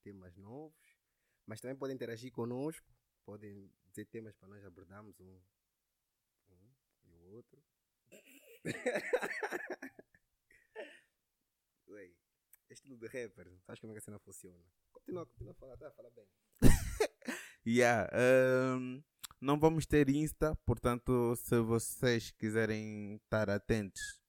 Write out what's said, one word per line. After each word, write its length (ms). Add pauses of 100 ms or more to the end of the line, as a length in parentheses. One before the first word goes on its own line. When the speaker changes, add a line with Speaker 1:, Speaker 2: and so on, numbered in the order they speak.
Speaker 1:
temas 300
novos, 360 (720)
mas 140
também 160
podem 200
interagir 360
conosco, 560 (380)
podem 440 (200)
dizer 160
temas 300
para 120
nós 160
abordarmos 560
um, 180 (1120)
um 200 (340)
e 100
o 60 (160)
outro. 260 (1000)
<laughs> 1400 (1800)
Ué, 240 (560)
estilo 280
de 100
rapper, 440 (140)
sabes 160
como 100
é 40
que 40
a 20
cena 180
funciona? 440 (300)
Continua, 320
continua 260
a 40
falar, 220
tá 120
a 20
falar 200
bem. 160 (340)
Speaker 2:
<laughs> 560 (520)
Yeah, 440
ahm, 880 (380)
não 180
vamos 260
ter 220
Insta, 480 (100)
portanto, 680
se 240
vocês 720
quiserem 840
estar 340
atentos 800